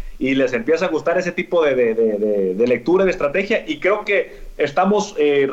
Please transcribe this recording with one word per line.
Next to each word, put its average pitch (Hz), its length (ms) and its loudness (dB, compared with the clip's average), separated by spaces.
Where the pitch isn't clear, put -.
y 131 160 -2
les 135 200 2
empieza 151 320 0
a - 20 -2
gustar 160 300 0
ese 170 160 -2
tipo 170 280 -2
de, 143 140 2
de, 120 180 2
de, 110 240 2
de, 101 380 0
de 113 120 2
lectura, 170 360 2
de 190 80 2
estrategia, 185 560 -2
y 151 140 -6
creo 190 240 0
que 196 400 -2
estamos, 196 600 0
eh, 143 360 4